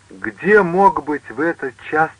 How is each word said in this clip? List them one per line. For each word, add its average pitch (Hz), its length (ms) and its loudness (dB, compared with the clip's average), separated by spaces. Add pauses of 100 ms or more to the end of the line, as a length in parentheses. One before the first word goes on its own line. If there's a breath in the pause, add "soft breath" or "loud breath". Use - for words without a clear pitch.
где 110 520 0
мог 180 420 2
быть 143 260 -6
в 113 120 -8
этот 151 320 -4 (160)
час 156 300 -2